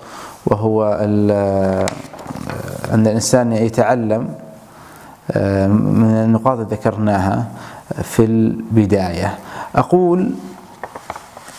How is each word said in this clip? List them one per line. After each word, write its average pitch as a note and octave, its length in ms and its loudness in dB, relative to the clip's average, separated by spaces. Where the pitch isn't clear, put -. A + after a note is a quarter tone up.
وهو G#2+ 560 2
ال-، G#2 300 2
آه، G2 540 0
أن A2 140 4
الإنسان A#2 440 2
يتعلم، A2+ 760 2
آه، G2 360 2
من G2+ 380 4
النقاط A2+ 540 2
التي G#2+ 160 -6
ذكرناها G#2 720 0
في - 220 2
البداية. G#2 1080 0
أقول F3+ 560 2